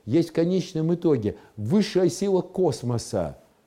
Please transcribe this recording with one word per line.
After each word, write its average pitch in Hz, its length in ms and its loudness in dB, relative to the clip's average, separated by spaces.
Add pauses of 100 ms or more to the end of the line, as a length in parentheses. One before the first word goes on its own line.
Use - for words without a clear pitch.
есть 160 260 2
в - 20 -20
конечном 175 640 0
итоге 143 420 0 (200)
высшая 180 520 2
сила 190 340 0
космоса, 120 960 -2 (280)